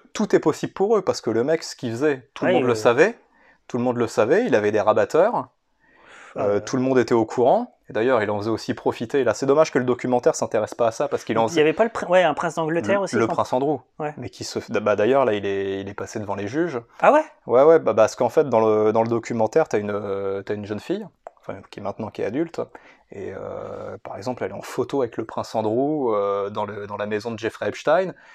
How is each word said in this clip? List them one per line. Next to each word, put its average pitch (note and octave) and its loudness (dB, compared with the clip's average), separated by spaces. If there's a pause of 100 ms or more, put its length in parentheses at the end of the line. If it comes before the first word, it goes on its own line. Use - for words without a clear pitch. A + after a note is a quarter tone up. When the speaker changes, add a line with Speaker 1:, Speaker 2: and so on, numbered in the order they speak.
(120)
Speaker 1:
tout G3+ 0
est E3 6
possible - -2
pour G#3+ 2
eux, F#3+ 0
parce - -2
que A#2 -2
le A2+ 2
mec, D#3+ 0
ce - -14
qu'il A#2 -6
faisait, C3 -2
tout - -6
le F3 2
Speaker 2:
Ouais, E3+ 4
Speaker 1:
monde C3 2
le A#2 2
Speaker 2:
euh. - 4
Speaker 1:
savait, B2+ 4 (520)
tout B2+ -6
le A#2+ 0
monde B2 0
le A#2 0
savait, D3+ 2
il C3+ 2
avait G#2 2
des G#2+ 2
rabatteurs, B2+ 2 (840)
Speaker 2:
Ah, - -8
Speaker 1:
euh, G2+ 0
Speaker 2:
ouais. G2+ 2
Speaker 1:
tout - -4
le B2+ 0
monde C3 4
était B2 2
au A2+ 4
courant, D#3+ 2 (120)
et - -18
d'ailleurs, A2+ 2
il G#2 -2
en G#2 -2
faisait G#2+ -4
aussi A2 -4
profiter. C3 -2
Là, A#2 2
c'est - -2
dommage D3+ 4
que - 0
le B2+ 0
documentaire B2 0
s'intéresse A2 -4
pas A#2 0
à - 2
ça, D3 -4
parce - -4
qu'il A2+ -2
en A2+ 2
Speaker 2:
Il E3+ -6
y D#3 2
avait D3+ 4
pas A3 2
le A3+ 0
pr-, - -8
ouais, F3+ 6
un D3 2
prince E3 -4
d'Angleterre E3 0
Speaker 1:
le, G3 0
Speaker 2:
aussi, E3 -6
Speaker 1:
le A2+ 2
Speaker 2:
quand - -2
Speaker 1:
prince - 0
Andrew, C3+ 0 (200)
Speaker 2:
Ouais. D3+ -6
Speaker 1:
mais B2 -10
qui - -16
se... - -8 (220)
Bah, G#2+ 2
d'ailleurs, B2+ 4
là, A2 2
il G2+ -4
est... G2 -2
il G2 -10
est G2 -12
passé G#2 -10
devant G2+ -6
les G2+ -6
juges. D3 -4 (180)
Speaker 2:
Ah G3+ 6
ouais ? D4+ 4 (220)
Speaker 1:
Ouais, A#2+ 6
ouais, D#3+ 8
bah, A#2+ 0
parce G#2+ 4
qu'en B2 2
fait, D#3 2
dans A2+ 4
le, G#2+ 4
dans A2+ 2
le A#2 -2
documentaire, A#2 0
t'as A2+ 0
une, G#2 -4
euh, G2 -4
t'as G#2 -6
une G#2 -8
jeune G#2 -6
fille, G3+ -6 (340)
enfin, G2 -12 (100)
qui - -16
est G#2 -14
maintenant, G#2 -8
qui - -8
est - -2
adulte, D3 -4 (500)
et, F#2+ -10
euh, G2 -12
par G2+ -12
exemple, A2+ -6
elle F#2+ -6
est G2 -12
en - -10
photo C3+ -4
avec A#2 -4
le A2+ -6
prince - -10
Andrew, A#2+ 0
euh, G2+ -2
dans G#2+ -4
le, G2+ -10
dans G#2 -12
la G#2 -4
maison G#2+ -4
de A2 -8
Jeffrey G#2+ -6
Epstein. D#3+ 0 (220)